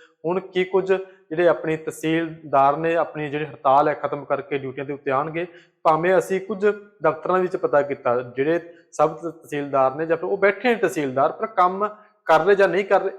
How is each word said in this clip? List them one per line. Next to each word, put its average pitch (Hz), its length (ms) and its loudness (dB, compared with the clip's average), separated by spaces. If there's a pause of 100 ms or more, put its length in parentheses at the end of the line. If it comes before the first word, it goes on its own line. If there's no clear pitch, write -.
(260)
ਹੁਣ 185 140 -2
ਕੀ 185 240 -4
ਕੁਝ 185 280 0
ਜਿਹੜੇ 175 560 -2
ਆਪਣੀ 160 280 0
ਤਹਿਸੀਲਦਾਰ 156 1000 0
ਨੇ 165 200 0
ਆਪਣੀ 151 340 -4
ਜਿਹੜੀ 151 160 -4
ਹੜਤਾਲ 139 420 2
ਹੈ 147 60 0
ਖਤਮ 143 300 -6
ਕਰਕੇ 139 340 -4
ਡਿਊਟੀਆਂ 135 280 -8
ਦੇ 143 60 -8
ਉੱਤੇ 139 180 -6
ਆਉਣਗੇ। 156 360 -2 (360)
ਭਾਵੇਂ 165 360 4
ਅਸੀਂ 190 220 0
ਕੁਝ 196 260 -4 (360)
ਦਫ਼ਤਰਾਂ 165 360 0
ਵਿੱਚ 185 180 -2
ਪਤਾ 147 260 2
ਕੀਤਾ, 131 380 -2
ਜਿਹੜੇ 135 400 -2 (320)
ਸਬ 156 240 2
ਤਹਿਸੀਲਦਾਰ 143 760 -2
ਨੇ 160 120 -4
ਜਾਂ 165 100 0
ਫਿਰ 165 80 -10
ਉਹ 196 140 -4
ਬੈਠੇ 202 300 0
ਨੇ 233 60 2
ਤਹਿਸੀਲਦਾਰ, 151 580 0
ਪਰ 220 140 -6
ਕੰਮ 190 420 0 (360)
ਕਰ 160 160 4
ਰਹੇ 196 140 4
ਜਾਂ 196 140 4
ਨਹੀਂ 180 160 0
ਕਰ 196 180 2
ਰਹੇ, 190 160 -4